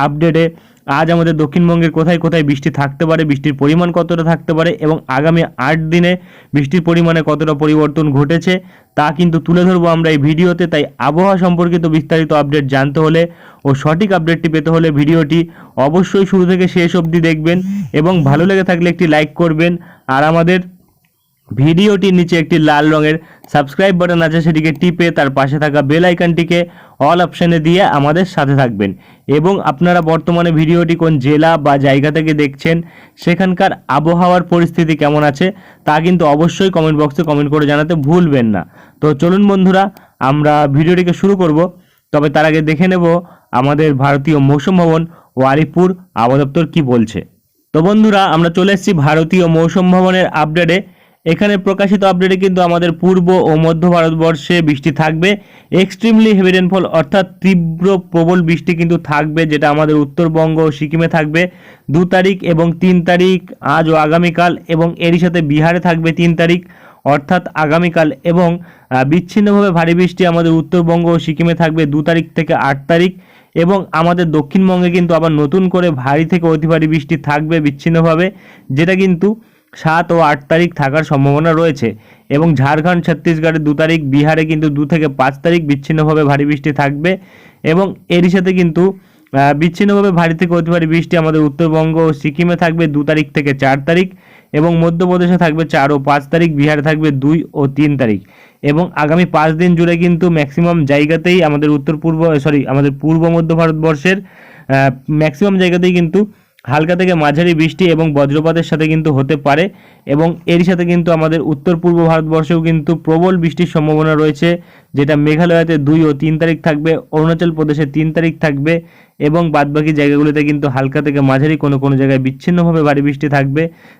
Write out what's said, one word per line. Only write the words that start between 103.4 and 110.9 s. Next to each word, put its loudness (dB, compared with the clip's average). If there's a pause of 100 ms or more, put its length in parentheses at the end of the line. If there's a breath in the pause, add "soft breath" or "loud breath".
ভারতবর্ষের, 0
আহ, -4 (300)
ম্যাক্সিমাম 0
জায়গাতেই 2
কিন্তু 0 (440 soft breath)
হালকা -2
থেকে 0
মাঝারি 2
বৃষ্টি 0
এবং 2
বজ্রপাতের 0
সাথে -2
কিন্তু 0
হতে 0
পারে, 0 (440 loud breath)
এবং 0 (200)
এরই 2
সাথে 0
কিন্তু 0